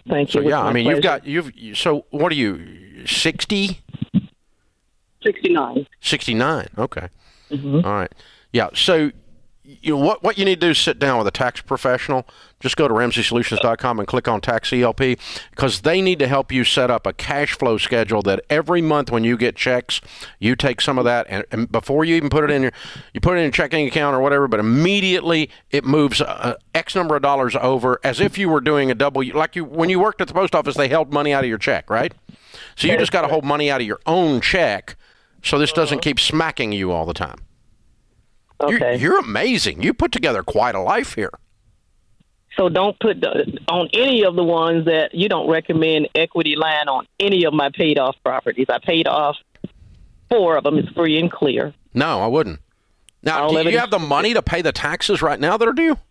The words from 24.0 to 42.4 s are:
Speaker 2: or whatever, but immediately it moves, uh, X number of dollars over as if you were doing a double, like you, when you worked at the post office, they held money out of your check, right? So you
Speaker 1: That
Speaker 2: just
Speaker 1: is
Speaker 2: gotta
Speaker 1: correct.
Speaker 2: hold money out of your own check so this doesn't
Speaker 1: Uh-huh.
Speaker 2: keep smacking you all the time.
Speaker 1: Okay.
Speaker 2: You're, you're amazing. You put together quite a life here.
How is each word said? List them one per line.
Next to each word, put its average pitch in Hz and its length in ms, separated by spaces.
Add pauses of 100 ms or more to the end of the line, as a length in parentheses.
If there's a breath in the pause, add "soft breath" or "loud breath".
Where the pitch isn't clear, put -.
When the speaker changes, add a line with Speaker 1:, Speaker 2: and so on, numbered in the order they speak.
Speaker 2:
or 127 60
whatever, 143 260
but 117 120
immediately 170 880 (220 loud breath)
it 143 120
moves, 139 380
uh, - 340 (200)
X 165 200
number 165 200
of 143 80
dollars 135 320
over 127 480
as 131 160
if 190 180
you 190 120
were 151 120
doing 143 300
a 120 40
double, 135 280 (100)
like 156 220
you, 175 100
when 165 240
you 185 100
worked 208 220
at 175 60
the - 60
post 185 220
office, 143 200
they 139 120
held 143 240
money 147 220
out 139 100
of 123 60
your 110 100
check, 101 300
right? 120 240 (600 loud breath)
So - 120
you - 60
Speaker 1:
That - 60
Speaker 2:
just 208 80
Speaker 1:
is - 20
Speaker 2:
gotta 175 180
Speaker 1:
correct. 135 60
Speaker 2:
hold 156 120
money 147 260
out 131 100
of 113 60
your 104 180
own 156 360
check 131 540 (480 soft breath)
so 143 160
this 147 140
doesn't 156 240
Speaker 1:
Uh-huh. 123 60
Speaker 2:
keep 147 160
smacking 151 520
you 95 200
all 80 140
the 85 80
time. 78 240 (1200)
Speaker 1:
Okay. 143 380
Speaker 2:
You're, 135 140
you're 392 80
amazing. 113 640
You 175 100
put - 200
together 123 280
quite 110 340
a 98 40
life 208 340
here. 104 160 (1300)